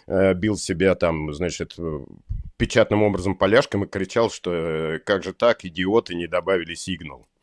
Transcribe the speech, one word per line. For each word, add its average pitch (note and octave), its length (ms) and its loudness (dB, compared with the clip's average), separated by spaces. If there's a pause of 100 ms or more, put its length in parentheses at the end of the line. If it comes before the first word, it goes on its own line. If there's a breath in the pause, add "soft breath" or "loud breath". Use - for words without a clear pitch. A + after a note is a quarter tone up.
э, F#2+ 260 4
бил G2 220 0
себя F2+ 400 2
там, D#2 380 -2
значит, E2 440 -6
э, E2 220 -6 (580)
печатным G#2+ 460 4
образом F#2+ 320 0
поляшком G2+ 480 4
и - 40 -6
кричал, G2+ 420 0
что, - 240 -6
э, D#2+ 460 -2
как G2 240 0
же F#2 100 -6
так, A#2 320 2
идиоты F#2 500 0
не F2 120 -4
добавили F2 480 -2
Signal. D#2 480 -10 (180)